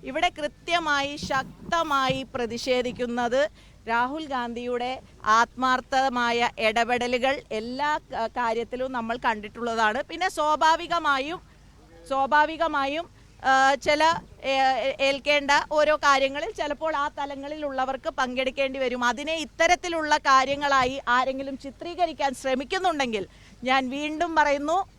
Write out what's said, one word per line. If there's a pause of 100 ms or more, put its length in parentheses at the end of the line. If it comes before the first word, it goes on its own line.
ഇവിടെ
കൃത്യമായി
ശക്തമായി
പ്രതിഷേധിക്കുന്നത് (380)
രാഹുൽ
ഗാന്ധിയുടെ (220)
ആത്മാർത്ഥമായ
ഇടപെടലുകൾ
എല്ലാ
ക-,
കാര്യത്തിലും
നമ്മൾ
കണ്ടിട്ടുള്ളതാണ്.
പിന്നെ
സ്വാഭാവികമായും, (680)
സ്വാഭാവികമായും, (340)
ആ,
ചില, (420)
ഏ-,
ഏൽക്കേണ്ട (220)
ഓരോ
കാര്യങ്ങളിൽ
ചിലപ്പോൾ
ആ
തലങ്ങളിലുള്ളവർക്ക്
പങ്കെടുക്കേണ്ടി
വരും.
അതിനെ
ഇത്തരത്തിലുള്ള
കാര്യങ്ങളായി
ആരെങ്കിലും
ചിത്രീകരിക്കാൻ
ശ്രമിക്കുന്നുണ്ടെങ്കിൽ (380)
ഞാൻ
വീണ്ടും
പറയുന്നു (120)